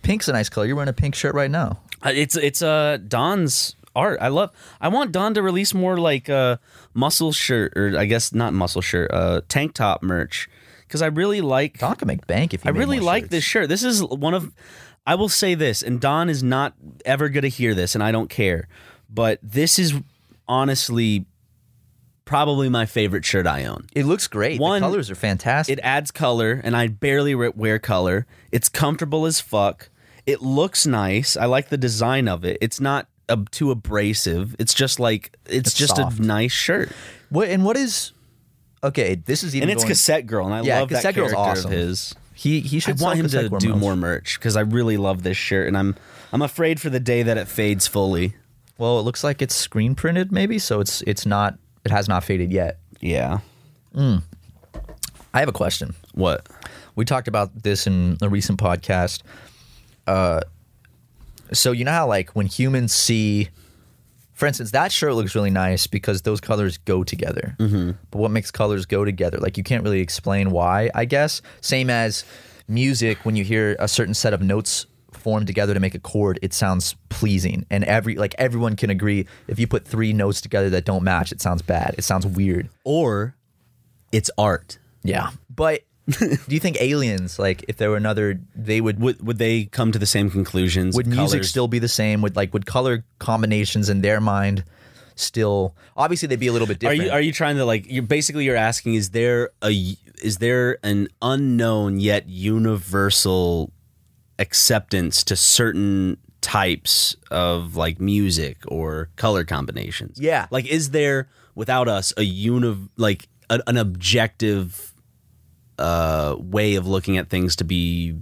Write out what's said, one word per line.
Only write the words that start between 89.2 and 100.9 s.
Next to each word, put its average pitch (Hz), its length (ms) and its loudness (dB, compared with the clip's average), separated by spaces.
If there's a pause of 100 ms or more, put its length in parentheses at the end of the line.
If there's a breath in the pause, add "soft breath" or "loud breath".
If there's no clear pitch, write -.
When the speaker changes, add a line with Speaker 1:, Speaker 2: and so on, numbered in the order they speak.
Speaker 2:
would 113 140 -4
they 113 260 2
come 113 260 0
to 107 80 0
the 101 60 0
same 101 240 2
conclusions? 92 640 0
Speaker 1:
Would 123 120 0
music 127 320 2
Speaker 2:
Colors? 95 100 -2
Speaker 1:
still 123 180 0
be 117 120 0
the 117 80 0
same? 107 340 0
Would, 104 140 0
like, 101 180 0
would 101 120 -2
color 127 380 0 (160)
combinations 107 720 0
in 98 120 2
their 107 200 2
mind 98 420 2 (520 loud breath)
still, 101 600 0 (220 soft breath)
obviously 165 300 0
they'd 127 120 0
be 123 80 0
a 117 60 2
little 117 140 2
bit 104 160 -4
Speaker 2:
Are 139 100 2
you, 151 80 0
Speaker 1:
different. 185 120 0
Speaker 2:
are 147 80 2
you 151 120 0
trying 147 240 0
to, 131 80 2
like, 110 260 0
you're 127 120 -2
basically, 147 420 0
you're 127 100 2
asking, 113 380 0
is 101 160 0
there 120 400 0 (140)
a, 98 320 0 (280)
is 104 140 -2
there 123 460 0
an 101 260 0 (120)